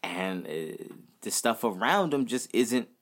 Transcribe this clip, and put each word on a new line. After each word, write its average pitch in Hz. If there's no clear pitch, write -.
And, 92
uh, 78
the 104
stuff -
around 135
him 139
just 123
isn't 120